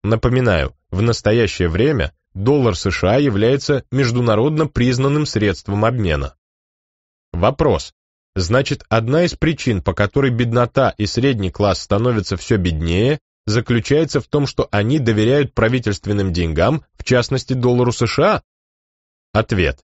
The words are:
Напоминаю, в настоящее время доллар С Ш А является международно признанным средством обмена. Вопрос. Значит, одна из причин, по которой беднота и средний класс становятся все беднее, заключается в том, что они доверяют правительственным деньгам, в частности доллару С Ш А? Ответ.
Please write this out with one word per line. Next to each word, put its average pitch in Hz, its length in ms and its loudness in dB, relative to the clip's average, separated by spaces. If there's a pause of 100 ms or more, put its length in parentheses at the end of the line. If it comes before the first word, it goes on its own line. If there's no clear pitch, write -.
Напоминаю, 113 720 0 (160)
в 92 100 -2
настоящее 110 680 0
время 101 440 -2 (200)
доллар 117 420 2
С 95 160 -4
Ш 95 240 0
А 139 40 4
является 127 720 0
международно 123 760 0
признанным 131 580 0
средством 101 600 -2
обмена. 95 500 -2 (960)
Вопрос. 101 640 0 (420)
Значит, 120 540 -2
одна 117 340 2
из 170 120 -2
причин, 123 460 -2
по 92 120 -2
которой 131 380 0
беднота 120 680 0
и 104 80 0
средний 113 460 -2
класс 98 300 0
становятся 107 540 -2
все 110 220 0
беднее, 87 640 0 (260)
заключается 123 760 0
в - 60 -16
том, 147 200 -2
что - 240 -4
они 113 280 0
доверяют 117 540 2
правительственным 104 800 0
деньгам, 87 520 0 (100)
в - 80 -18
частности 127 500 0
доллару 123 380 2
С 117 160 -2
Ш 139 160 0
А? 202 200 2 (880)
Ответ. 92 560 0